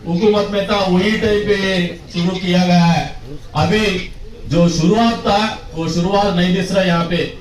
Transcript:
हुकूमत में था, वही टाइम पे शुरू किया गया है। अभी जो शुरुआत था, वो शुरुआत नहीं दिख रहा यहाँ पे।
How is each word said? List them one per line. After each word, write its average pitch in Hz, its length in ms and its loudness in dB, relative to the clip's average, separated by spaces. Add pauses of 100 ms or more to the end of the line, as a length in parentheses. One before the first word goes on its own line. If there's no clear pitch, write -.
हुकूमत 202 420 2
में 196 160 0
था, 208 100 0
वही 190 360 2
टाइम 208 280 2
पे 190 460 0
शुरू 175 420 -4
किया 180 380 0
गया 175 180 4
है। 165 320 0 (380)
अभी 180 580 0 (360)
जो 170 200 4
शुरुआत 208 460 2
था, - 600 -2
वो 160 140 -4
शुरुआत 190 480 0
नहीं 185 200 2
दिख 185 160 -4
रहा 190 120 2
यहाँ 170 200 2
पे। 165 360 -4